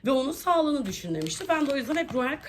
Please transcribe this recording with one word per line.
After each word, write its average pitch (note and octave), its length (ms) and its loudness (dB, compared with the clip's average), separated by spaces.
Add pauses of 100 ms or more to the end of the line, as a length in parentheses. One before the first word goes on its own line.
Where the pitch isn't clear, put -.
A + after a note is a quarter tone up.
ve B3 60 4
onun C4 200 2
sağlığını D#4 540 2
düşün." F3 300 -4
demişti. D#3 340 -4
Ben D#4 180 2
de C#4 40 0
o C#4 40 2
yüzden C4+ 200 -2
hep E4 180 -2
Royal B3+ 240 0 (120)